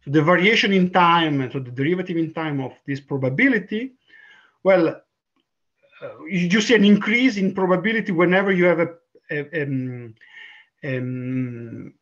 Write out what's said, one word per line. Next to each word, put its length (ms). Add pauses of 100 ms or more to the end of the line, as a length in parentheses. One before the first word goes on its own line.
So 60
the 100
variation 500
in 200
time, 600
so 80
the 120
derivative 440
in 180
time 280
of 100 (160)
this 140
probability, 920 (680)
well, 240 (1120)
uh, 280
you, 180
you 140
see 140
an 100
increase 500
in 180
probability 600
whenever 400
you 100
have 160
a, 100 (400)
a, 340
um, 520 (720)
um, 1160